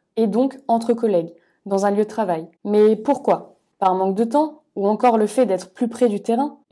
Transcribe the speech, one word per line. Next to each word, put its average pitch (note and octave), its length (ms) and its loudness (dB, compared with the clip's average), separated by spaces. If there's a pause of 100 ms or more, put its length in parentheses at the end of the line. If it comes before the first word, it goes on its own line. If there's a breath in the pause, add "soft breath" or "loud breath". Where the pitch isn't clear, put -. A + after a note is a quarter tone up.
(160)
et A3+ 100 2
donc A#3+ 400 -2
entre A#3 260 0
collègues, F3 400 -2 (340 soft breath)
dans G3 200 -2
un G3+ 60 2
lieu G#3 100 0
de G#3 60 -2
travail. F3 400 -4 (160)
Mais G#3 320 4
pourquoi ? A3 600 -2 (220)
Par F#3 160 0
manque F#3+ 220 -2
de A3+ 80 0
temps ? D4 360 -2 (160)
Ou G3 120 -2
encore A3+ 300 2
le G#3+ 100 2
fait B3+ 180 2
d'être F#3 260 -4
plus B3 140 -4
près A#3 220 0
du G3+ 120 -2
terrain ? A#3 360 -2 (160)